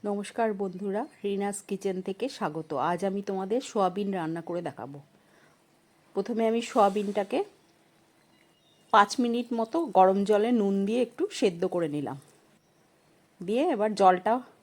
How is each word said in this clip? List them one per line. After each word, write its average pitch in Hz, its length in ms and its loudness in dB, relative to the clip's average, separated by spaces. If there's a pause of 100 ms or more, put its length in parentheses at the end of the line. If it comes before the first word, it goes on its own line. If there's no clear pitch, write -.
নমস্কার 208 480 -2
বন্ধুরা, 196 540 -4 (180)
রিনাস 202 380 -4
কিচেন 190 400 -4
থেকে 202 260 -6
স্বাগত। 160 460 -6
আজ 165 300 0
আমি 196 180 -2
তোমাদের 196 380 -2
সোয়াবিন 196 540 -2
রান্না 165 280 -4
করে 175 200 -6
দেখাবো। 143 380 -10 (1120)
প্রথমে 220 340 0
আমি 226 140 0
সোয়াবিনটাকে 208 840 2 (1500)
পাঁচ 208 300 4
মিনিট 240 320 -2
মতো 233 320 -2
গরম 190 400 6
জলে 214 280 2
নুন 196 340 2
দিয়ে 233 160 0
একটু 311 260 -4
সেদ্ধ 180 360 0
করে 175 240 -2
নিলাম। 139 320 -6 (1200)
দিয়ে 240 280 0
এবার 214 240 0
জলটা 190 460 4 (220)